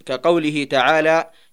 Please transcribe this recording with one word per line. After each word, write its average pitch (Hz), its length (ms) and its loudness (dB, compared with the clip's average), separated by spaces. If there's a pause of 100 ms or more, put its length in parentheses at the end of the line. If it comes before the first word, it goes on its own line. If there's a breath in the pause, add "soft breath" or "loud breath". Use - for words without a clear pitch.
كقوله 151 680 -2
تعالى: 156 580 2 (240 soft breath)